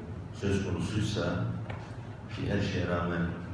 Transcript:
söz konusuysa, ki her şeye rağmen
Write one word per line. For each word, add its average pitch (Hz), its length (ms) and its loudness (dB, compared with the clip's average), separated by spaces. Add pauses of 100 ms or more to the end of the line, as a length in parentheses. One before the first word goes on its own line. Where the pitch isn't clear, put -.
(320)
söz 98 340 2
konusuysa, 90 800 2 (920)
ki - 140 0
her 98 100 4
şeye 90 260 2
rağmen 87 360 2 (320)